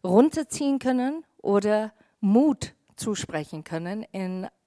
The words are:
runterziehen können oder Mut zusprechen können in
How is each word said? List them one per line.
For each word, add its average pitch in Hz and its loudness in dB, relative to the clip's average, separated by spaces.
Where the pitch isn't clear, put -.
runterziehen 277 2
können 262 -2
oder 214 0
Mut 240 4
zusprechen 156 -6
können 175 -8
in 185 -6